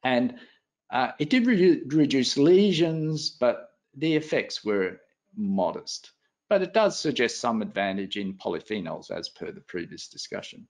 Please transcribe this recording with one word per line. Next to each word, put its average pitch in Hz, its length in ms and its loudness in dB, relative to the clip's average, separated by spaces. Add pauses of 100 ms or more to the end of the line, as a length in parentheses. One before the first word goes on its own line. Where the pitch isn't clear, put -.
And, 123 320 0 (540)
uh, 123 300 -2
it 151 100 -2
did 254 160 4
re-, 180 420 4
reduce 135 500 2
lesions, 160 920 4
but - 400 -2 (240)
the 156 200 0
effects 151 480 -2
were 98 360 -2 (360)
modest. 98 760 -4 (380)
But 196 120 2
it 185 120 -6
does 214 260 2
suggest 123 400 0
some 113 220 0
advantage 101 560 -4
in 98 160 -6
polyphenols, 87 760 -8
as 85 200 -8
per 87 220 -12
the - 100 -18
previous 87 480 -12
discussion. - 600 -14